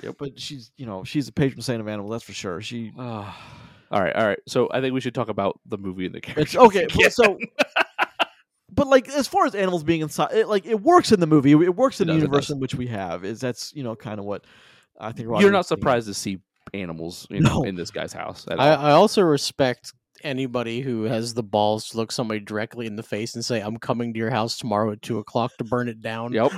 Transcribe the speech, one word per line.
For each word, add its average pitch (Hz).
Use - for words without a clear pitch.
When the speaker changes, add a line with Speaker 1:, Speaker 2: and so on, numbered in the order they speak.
Speaker 1:
Yep. -
Speaker 2:
But 139
she's, 135
you 135
know, 95
she's 143
a 117
patron 139
saint 117
of 107
animals, 104
that's 117
for 98
sure. 92
She 113
Speaker 1:
<sighs> -
All 104
right, 85
all 110
right. 101
So 123
I 131
think 131
we 131
should 123
talk 117
about 98
the 104
movie 92
and -
the -
Speaker 2:
It's -
Speaker 1:
characters -
Speaker 2:
okay, 202
Speaker 1:
again. 156
Speaker 2:
but 226
so, 208
Speaker 1:
<laughs> -
Speaker 2:
but, 277
like, 262
as 277
far 359
as 269
animals 180
being 165
inside, 156
it, 220
like, 202
it 220
works 339
in 202
the 165
movie. 147
It 175
works 247
in 165
Speaker 1:
It 160
Speaker 2:
the -
Speaker 1:
does, 156
it -
Speaker 2:
universe 139
Speaker 1:
does. 147
Speaker 2:
in 135
which 131
we 123
have. 92
Is 104
that's, 123
you 143
know, 113
kinda 104
what 101
I 110
think 113
Roger 107
Speaker 1:
You're 98
not 101
Speaker 2:
was -
saying. 160
Speaker 1:
surprised 120
to 101
see 95
animals, 85
you -
know, -
Speaker 2:
No. 143
Speaker 1:
in 98
this 85
guy's 78
house -
at 85
Speaker 3:
I, 147
Speaker 1:
all. 143
Speaker 3:
I 147
also 202
respect 139
anybody 123
who 120
has 113
the 117
balls 107
to -
look 113
somebody 110
directly 110
in 104
the 110
face 110
and 117
say, 117
"I'm 110
coming 120
to 113
your 113
house 113
tomorrow 107
at 107
two 110
o'clock 117
to 123
burn 120
it 110
down," 113
Speaker 1:
Yep. 117